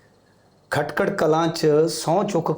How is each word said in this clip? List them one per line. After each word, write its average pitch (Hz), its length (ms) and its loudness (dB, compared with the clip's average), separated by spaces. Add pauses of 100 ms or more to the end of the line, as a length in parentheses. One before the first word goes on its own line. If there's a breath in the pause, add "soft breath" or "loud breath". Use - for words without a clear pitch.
(680 soft breath)
ਖਟਕੜ 170 400 -2
ਕਲਾਂ 160 380 2
'ਚ 160 180 -2 (220)
ਸਹੁੰ 170 380 -2
ਚੁੱਕ 165 320 -2